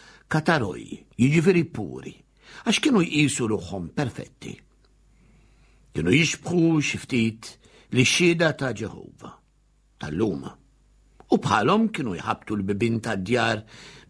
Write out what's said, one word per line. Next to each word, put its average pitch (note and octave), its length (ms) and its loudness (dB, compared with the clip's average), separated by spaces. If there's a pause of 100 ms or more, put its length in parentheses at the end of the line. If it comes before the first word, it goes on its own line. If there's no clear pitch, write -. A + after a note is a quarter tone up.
(280)
kataroi, B2+ 720 -2 (180)
jiġifieri D#3+ 560 4
puri, C#2 400 -10 (540)
għax A3+ 180 0
kienu A#3 220 4
jqisu C#3+ 420 0
ruħhom F2+ 380 -4 (100)
perfetti. - 560 -8 (1400)
Kienu D3 160 0
jixbħu E3 640 2 (100)
xi - 220 -4
ftit A2+ 480 -2 (420)
li B2+ 80 6
xhieda E3+ 480 4
ta' C3 240 -4
Ġehovah, - 560 -12 (720)
tal-luma. D2+ 480 -4 (800)
U A3+ 80 6
bħalhom F3 560 2
kienu A2 240 -4
jħabtu A2 400 -6
l-bibien G#2 400 0
tad-djar A2 640 -2 (460)